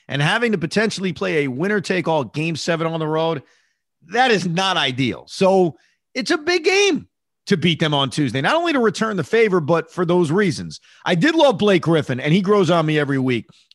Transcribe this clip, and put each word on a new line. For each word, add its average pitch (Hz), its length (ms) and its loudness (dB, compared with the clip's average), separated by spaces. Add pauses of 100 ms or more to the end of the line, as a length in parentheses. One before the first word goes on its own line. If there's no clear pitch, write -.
and 135 120 -4
having 214 320 0
to 190 60 -2
potentially 190 540 -2
play 170 320 -2
a 139 40 -2
winner-take-all 165 760 -2
game 156 320 -6
seven 165 320 -4
on 165 120 -4
the 156 60 -2
road, 160 360 -2 (640)
that 240 220 2
is 190 160 0
not 180 300 -2
ideal. 127 520 -2
So 185 500 2 (340)
it's 254 200 -4
a 349 40 2
big 330 280 -2
game 381 440 2 (380)
to 202 100 0
beat 160 220 0
them 156 160 0
on 139 160 0
Tuesday, 135 300 -2
not 214 160 0
only 339 160 -2
to 277 80 0
return 220 360 -2
the 156 80 -4
favor, 220 360 2
but 165 320 0
for 175 120 -4
those 170 260 2
reasons. 127 500 -2 (240)
I 175 100 0
did 302 220 2
love 285 200 4
Blake 202 260 2
Griffin, 143 380 0
and 151 140 0
he 208 60 4
grows 196 280 2
on 170 160 2
me 156 140 0
every 139 200 0
week. 127 300 -2 (260)